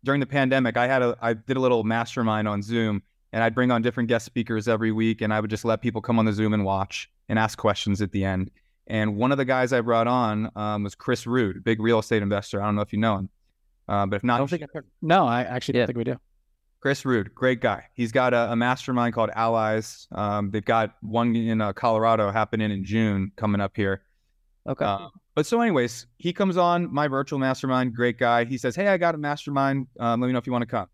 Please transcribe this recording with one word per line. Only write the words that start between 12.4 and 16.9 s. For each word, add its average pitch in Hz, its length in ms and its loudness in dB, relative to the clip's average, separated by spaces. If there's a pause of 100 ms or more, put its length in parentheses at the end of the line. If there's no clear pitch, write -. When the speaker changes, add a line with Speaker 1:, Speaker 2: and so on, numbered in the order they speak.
Speaker 1:
I 104 60 -2
don't 104 80 0
know 104 80 0
if - 100 -6
you 101 60 -2
know 110 180 2
him, 95 140 -6 (580)
uh, 101 160 0
but 98 120 -4
if 98 80 -6
not, 123 100 2
Speaker 2:
I 120 60 0
don't 139 80 0
think 156 140 -4
I've 143 120 -18
heard. 156 120 -12 (140)
Speaker 3:
No, 170 260 4
I 123 180 0
actually 123 280 -6
don't 123 80 2
Speaker 2:
Yeah. 113 60 2
Speaker 3:
think 120 100 -4
we 117 80 -2
do. 127 160 -4 (600)
Speaker 1:
Chris 139 240 -2